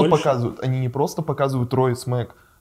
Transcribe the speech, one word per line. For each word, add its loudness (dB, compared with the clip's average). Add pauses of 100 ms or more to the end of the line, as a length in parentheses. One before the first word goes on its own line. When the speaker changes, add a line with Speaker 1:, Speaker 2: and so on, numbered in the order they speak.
Speaker 1:
больше. 4
Speaker 2:
показывают, 0
они -2
не -2
просто -4
показывают -2
Ро 4
и 0
Смэк, -4 (260)